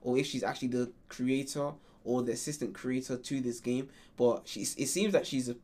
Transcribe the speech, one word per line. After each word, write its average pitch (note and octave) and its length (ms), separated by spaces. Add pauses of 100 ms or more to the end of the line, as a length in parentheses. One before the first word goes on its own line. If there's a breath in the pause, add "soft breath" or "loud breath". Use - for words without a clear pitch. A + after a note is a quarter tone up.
or B2+ 140
if C#3+ 100
she's B2+ 160
actually C3 260
the B2 220 (180)
creator C#3 640 (320 soft breath)
or B2 180
the A#2+ 120
assistant A#2+ 420
creator B2+ 420
to C3+ 240
this A#2+ 180
game, B2+ 300 (280 loud breath)
but A#2+ 300
she, - 140
it C3 260
seems G3 260
that C#3 120
she's B2+ 240
a, A#2+ 140